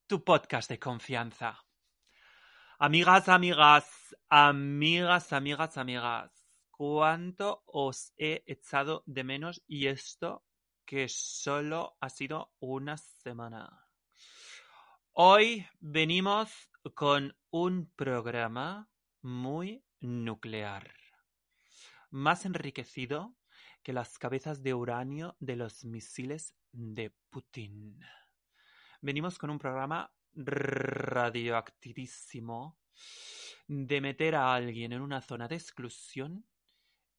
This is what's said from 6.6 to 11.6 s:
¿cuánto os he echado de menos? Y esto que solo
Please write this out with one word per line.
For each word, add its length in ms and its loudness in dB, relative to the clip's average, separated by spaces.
¿cuánto 960 0
os 500 -4
he 300 -4
echado 580 -4
de 180 -6
menos? 440 -8
Y 200 -2
esto 560 -6
que 220 -4
solo 920 -6